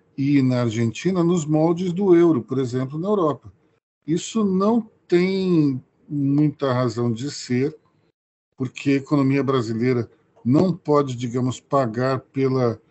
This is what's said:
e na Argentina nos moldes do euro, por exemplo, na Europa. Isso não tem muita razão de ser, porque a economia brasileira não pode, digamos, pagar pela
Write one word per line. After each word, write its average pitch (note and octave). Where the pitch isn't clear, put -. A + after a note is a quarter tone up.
e C#3
na B2+
Argentina A#2
nos E3+
moldes E3+
do F#3+
euro, E3
por C3
exemplo, C3
na F#3
Europa. D#3+
Isso F3
não G3+
tem F3
muita C#3+
razão A#2+
de B2
ser, C3
porque C3
a C#3
economia C#3
brasileira A#2+
não D#3+
pode, C#3+
digamos, B2
pagar B2+
pela C3